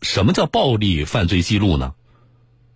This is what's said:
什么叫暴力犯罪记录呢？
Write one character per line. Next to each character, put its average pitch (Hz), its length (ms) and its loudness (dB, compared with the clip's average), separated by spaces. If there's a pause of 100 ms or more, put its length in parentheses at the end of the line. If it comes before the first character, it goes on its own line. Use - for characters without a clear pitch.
什 - 240 0
么 175 60 2
叫 185 140 0
暴 147 300 0
力 92 280 0
犯 113 220 -2
罪 87 160 2
记 101 160 0
录 92 180 2
呢？ 65 180 -4 (800)